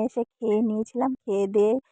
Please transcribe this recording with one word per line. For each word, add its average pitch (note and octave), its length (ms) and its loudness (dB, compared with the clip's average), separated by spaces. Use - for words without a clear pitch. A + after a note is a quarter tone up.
এসে A3+ 240 -2
খেয়ে G#3+ 360 -2
নিয়েছিলাম, A#3 540 -2
খেয়ে G3+ 300 -2
দিয়ে G#3 260 4